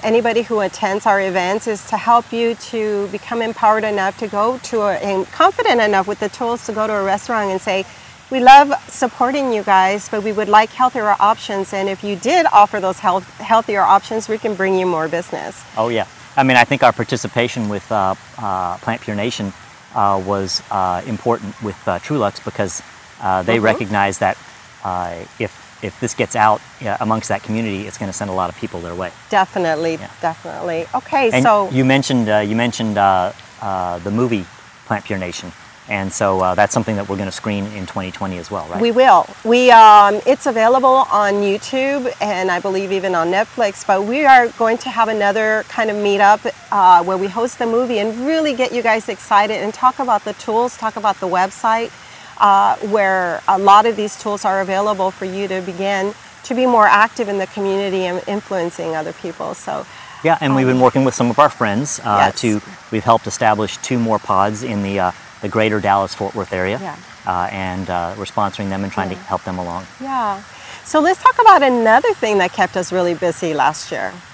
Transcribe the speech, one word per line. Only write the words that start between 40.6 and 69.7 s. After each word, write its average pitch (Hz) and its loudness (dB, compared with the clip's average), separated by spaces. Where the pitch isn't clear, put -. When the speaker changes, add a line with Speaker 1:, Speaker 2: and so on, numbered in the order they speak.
Speaker 1:
on 202 2
YouTube 254 -2
and 190 -2
I 175 -2
believe 190 -4
even 190 -2
on 170 0
Netflix, 208 -2
but 196 2
we 254 -2
are 262 8
going 226 2
to - -12
have 226 -2
another 214 0
kind 220 -2
of 208 -4
meetup, 208 2
uh, 180 6
where 185 -2
we 185 -2
host 226 -4
the 240 -2
movie 233 0
and 226 -4
really 311 0
get 247 -2
you 240 -2
guys 220 0
excited 208 0
and 208 -4
talk - 0
about 240 0
the 208 -6
tools, 240 -2
talk 220 -6
about 208 -2
the 190 -4
website, 196 -2
uh, 202 4
where 190 0
a 190 2
lot 202 8
of 233 2
these 208 -4
tools 208 -6
are 196 0
available 190 0
for 190 -10
you 196 -6
to 185 -4
begin 196 -4
to 254 -4
be 254 0
more 233 6
active 208 2
in 202 -2
the 190 -2
community 196 -2
and 180 -6
influencing 175 -6
other 156 -6
people. - -10
So, - -10
Speaker 2:
Yeah, 160 2
and 135 0
we've 131 2
been 127 2
Speaker 1:
um, 127 2
Speaker 2:
working 127 4
with 127 0
some 120 0
of 113 -4
our 147 6
friends, 113 -4
uh, 101 2
Speaker 1:
Yes. - -8
Speaker 2:
to, 107 0
we've 110 -2
helped 117 2
establish 107 0
two 127 -4
more 113 0
pods 104 0
in 110 -4
the, 98 -2
uh, 90 0
the 101 -6
greater 107 0
Dallas-Fort 98 0
Worth 101 -6
area. 95 -2
Speaker 1:
Yeah. 185 -12
Speaker 2:
Uh, 90 -2
and, 95 -8
uh, 87 -4
we're 101 -10
sponsoring 98 -4
them 98 -6
and 98 -8
trying 92 -6
Speaker 1:
Yeah. 95 -10
Speaker 2:
to - -20
help 92 -6
them 92 -8
along. 87 -8